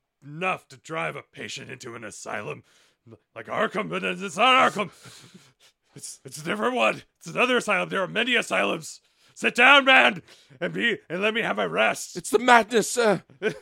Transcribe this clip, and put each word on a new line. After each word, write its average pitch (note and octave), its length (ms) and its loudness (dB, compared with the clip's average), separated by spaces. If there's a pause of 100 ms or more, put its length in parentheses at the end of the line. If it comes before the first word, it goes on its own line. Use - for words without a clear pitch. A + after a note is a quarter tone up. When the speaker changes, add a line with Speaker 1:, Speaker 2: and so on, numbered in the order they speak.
(240)
Speaker 1:
enough D#3 440 -6
to C3+ 80 -20
drive D#3 400 -8
a B2 60 -14
patient B2 480 -14
into B2 240 -14
an A2+ 100 -14
asylum A2+ 580 -12 (480)
l-, A2 80 -20 (160)
like A2+ 120 -14
Arkham, F3 420 -4
but F3+ 160 -6
it's F#3 320 -8
not B3+ 360 4
Arkham. G3 180 -6 (1040)
It's, - 300 -18
it's C3 140 -18
a D3+ 60 -14
different G#3+ 320 -2
one. G#3+ 260 0 (160)
It's - 80 -20
another A#3+ 300 0
asylum. F#3 320 0
There F#3+ 140 -2
are F3 60 -4
many A#3 280 0
asylums. F#3+ 640 -2 (340)
Sit A3+ 200 -2
down, C4+ 300 8
man, B3 380 4 (380)
and E3+ 120 -4
be, G3+ 260 -2 (120)
and F3 120 -6
let G#3+ 120 0
me A3 80 -2
have G3 140 -2
my G3+ 100 -2
rest. G3 500 -2
Speaker 2:
It's - 140 -10
the - 80 4
madness, A#3 520 4
sir. G#3+ 320 2 (100)
Speaker 1:
<laughs> - 80 -20 (220)